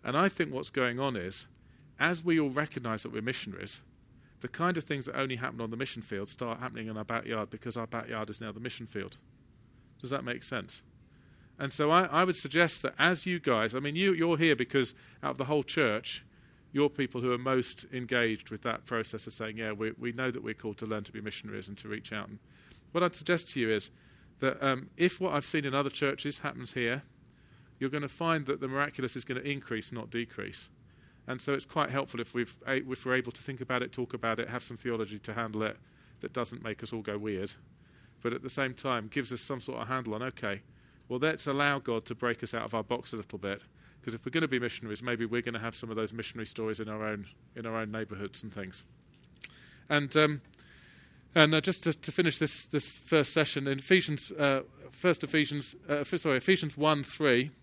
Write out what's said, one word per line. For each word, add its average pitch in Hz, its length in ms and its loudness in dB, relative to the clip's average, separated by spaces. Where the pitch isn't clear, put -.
And 127 140 0
I 185 120 6
think 156 220 -2
what's 135 200 -6
going 123 280 0
on 135 160 0
is, 95 300 -4
as 165 240 2
we 170 160 4
all 143 100 2
recognise 127 540 -2
that 117 80 -8
we're 113 100 -4
missionaries, 101 600 -6
the - 80 -8
kind 170 300 0
of 151 60 -4
things 139 220 -4
that 127 140 -4
only 131 160 0
happen 117 260 -4
on 113 80 -4
the 117 80 -6
mission 127 240 -4
field 101 260 -4
start 113 320 -6
happening 113 280 -6
in 110 100 -6
our 107 60 -6
backyard, 113 480 -2
because 110 260 -8
our 117 80 -4
backyard 113 440 -6
is 107 120 -10
now 110 100 -8
the 107 80 -12
mission 120 280 -8
field. 95 300 -8
Does 127 100 -10
that 131 140 -2
make 120 180 -4
sense? - 400 -8
And 139 120 -2
so 151 200 4
I, 180 140 8
I 160 180 4
would 185 120 4
suggest 156 460 2
that - 160 -2
as 165 300 4
you 180 120 0
guys, 113 360 4
I 131 40 0
mean, 147 160 -2
you, 190 180 4
you're 165 240 4
here 160 180 6
because 127 400 2
out 135 100 -2
of 127 60 -4
the 131 80 -2
whole 147 160 4
church, 120 640 0
you're 143 160 6
people 127 320 -2
who 123 120 2
are 123 40 2
most 127 540 2
engaged 120 580 0
with 110 140 -8
that 113 220 -2
process 113 420 -4
of 110 60 -10
saying, 110 240 -6
"Yeah, 110 160 -4
we, 110 260 -2
we 120 140 -4
know 127 180 -2
that 127 100 -6
we're 113 120 -6
called 107 240 -6
to 113 80 -6
learn 107 180 -4
to - 80 -14
be 107 80 -10
missionaries 104 480 -8
and 101 120 -12
to 107 100 -12
reach 107 240 -8
out." 101 160 -6
And 104 100 -14
what 170 100 4
I'd 175 100 2
suggest 170 380 0
to 139 80 -2
you 113 100 4
is 107 220 0
that, 135 240 0
um, 131 320 0
if 180 240 2
what 185 140 0
I've 143 120 0
seen 151 200 0
in 135 100 0
other 139 140 2
churches 139 500 -2
happens 127 320 -8
here, 123 320 0
you're 135 120 0
gonna 143 180 -2
find 160 380 0
that 135 160 0
the 135 80 -4
miraculous 135 480 -2
is 120 80 -6
gonna 127 160 -4
increase, 131 500 -4
not 113 180 -8
decrease. 113 600 -6
And 127 140 -6
so 143 120 0
it's 135 120 -2
quite 143 240 0
helpful 127 320 -4
if - 120 -8
we've 120 220 -2
a-, 135 240 0
if 127 160 -6
we're 127 100 4
able 123 180 0
to - 100 -14
think 131 160 -8
about 123 240 0
it, 127 80 -6
talk 123 220 -4
about 113 260 0
it, 110 80 -2
have 120 160 -6
some 117 140 -10
theology 110 420 -2
to 110 140 -8
handle 110 300 -2
it 104 140 -2
that - 100 -8
doesn't 120 320 -4
make 110 180 -6
us 117 120 -8
all 113 80 -4
go 104 160 -4
weird, 101 340 -4
but 120 100 0
at 123 120 -6
the 131 60 -8
same 131 240 -2
time 120 380 -2
gives 123 220 -2
us 117 80 -6
some 135 180 -4
sort 120 220 -6
of 113 80 -6
handle 123 240 -2
on, 110 100 -4
okay, 104 380 -4
well, 123 100 -2
let's 156 280 2
allow 143 320 2
God 117 260 -2
to 117 100 -6
break 120 260 0
us 117 120 -4
out 113 100 -2
of 110 100 -6
our 110 100 0
box 123 280 -2
a 117 60 -6
little 104 200 -10
bit, 98 240 -4
'cause 113 140 -6
if - 100 -10
we're 123 60 -4
gonna 160 160 2
be 131 100 2
missionaries, 117 460 -4
maybe 120 220 0
we're 120 180 0
gonna 117 160 -4
have 113 160 -6
some 113 160 -6
of 110 40 -4
those 107 160 0
missionary 113 360 -6
stories 110 320 -2
in 107 100 -4
our 107 160 -4
own, 104 220 -4
in 117 120 -8
our 113 80 -4
own 110 160 -2
neighbourhoods 104 500 -6
and 107 100 -12
things. 95 320 -10
And, 147 300 2
um, 151 240 6
and, 156 180 10
uh, 156 80 6
just - 220 2
to, 160 100 4
to - 180 -4
finish 170 280 2
this, - 260 4
this - 320 2
first - 340 4
session 139 360 4
in 135 100 0
Ephesians, 156 540 4
uh, 139 320 4
First 175 320 4
Ephesians, 147 520 0
uh, 147 100 2
f-, 147 200 0
sorry, 143 200 4
Ephesians 160 380 4
one 147 280 4
three. 135 480 4